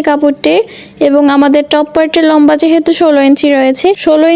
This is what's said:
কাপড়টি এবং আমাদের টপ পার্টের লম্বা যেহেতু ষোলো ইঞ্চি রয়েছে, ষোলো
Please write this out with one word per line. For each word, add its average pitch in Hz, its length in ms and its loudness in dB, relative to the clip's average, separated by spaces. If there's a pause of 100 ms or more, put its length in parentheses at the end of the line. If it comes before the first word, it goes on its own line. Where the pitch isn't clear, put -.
কাপড়টি 294 520 -2 (460)
এবং 285 300 0
আমাদের 277 320 0 (100)
টপ 302 200 0
পার্টের 320 380 -2
লম্বা 302 260 2
যেহেতু 320 360 0
ষোলো 302 300 0
ইঞ্চি 277 340 0
রয়েছে, 262 300 -2 (180)
ষোলো 311 320 2